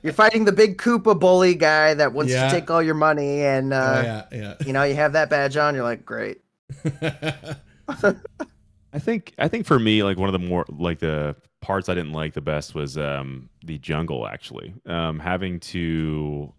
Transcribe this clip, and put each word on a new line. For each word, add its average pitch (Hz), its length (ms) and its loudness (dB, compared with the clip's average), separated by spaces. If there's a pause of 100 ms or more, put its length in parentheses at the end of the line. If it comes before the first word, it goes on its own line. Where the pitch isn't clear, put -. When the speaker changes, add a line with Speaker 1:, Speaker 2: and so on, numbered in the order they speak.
Speaker 1:
You're 151 100 -4
fighting 220 320 6
the 202 80 6
big 214 260 4
Koopa 220 400 2
bully 185 360 6
guy 156 400 4
that 147 180 2
wants 131 200 0
Speaker 2:
Yeah. 127 160 2
Speaker 1:
to 135 60 2
take 170 160 -2
all 165 120 4
your 160 120 2
money, 147 480 2
and, 135 300 2
uh, 131 240 2
Speaker 2:
Oh, 131 60 2
yeah, 113 300 -4
yeah. 107 220 -10 (120)
Speaker 1:
you 135 60 -4
know, 135 100 2
you 143 120 2
have 147 200 2
that 151 160 2
badge 139 260 0
on, 147 180 2
you're 131 100 -2
like, 117 200 -4
"Great." 107 360 -8 (220)
Speaker 2:
<laughs> - 220 -16 (1040)
Speaker 3:
I - 1080 -6
think, 220 400 -4
I 147 100 0
think 226 180 -4
for 143 120 4
me, 107 240 4
like, 98 160 0
one 95 100 0
of 95 40 0
the 90 140 -2
more, 90 220 -2
like, 80 320 -4
the 76 340 -4 (260)
parts 98 280 -4
I 92 60 -2
didn't 80 180 -4
like 78 220 -6
the 78 60 -6
best 76 340 -6
was, 73 220 -8
um, 69 520 -8 (160)
the 80 140 -10
jungle, 76 480 -6
actually. - 480 -14 (120)
Um, 82 320 -4
having 90 420 -6
to 78 1000 -4